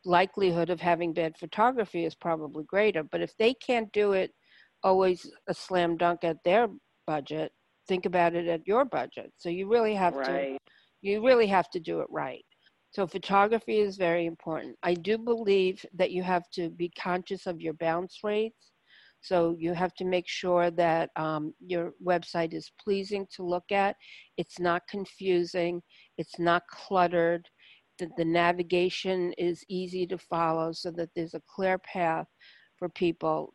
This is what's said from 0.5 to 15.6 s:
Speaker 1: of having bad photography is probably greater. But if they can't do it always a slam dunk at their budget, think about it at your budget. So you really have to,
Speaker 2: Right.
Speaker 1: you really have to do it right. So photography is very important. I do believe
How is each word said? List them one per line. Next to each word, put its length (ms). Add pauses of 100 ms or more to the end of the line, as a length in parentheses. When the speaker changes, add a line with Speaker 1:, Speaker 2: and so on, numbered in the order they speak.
Speaker 1:
of 100
having 340
bad 240
photography 640
is 120
probably 480
greater. 400
But 180
if 160
they 160
can't 380
do 220
it 200 (480)
always 480 (180)
a 60
slam 440
dunk 260
at 200
their 240 (380)
budget, 460 (360)
think 180
about 280
it 140
at 180
your 180
budget. 520
So 120
you 220
really 240
have 200
to, 180
Speaker 2:
Right. 280 (420)
Speaker 1:
you 220
really 220
have 240
to 100
do 200
it 100
right. 340 (460)
So 160
photography 720
is 160
very 300
important. 560
I 120
do 240
believe 680 (100)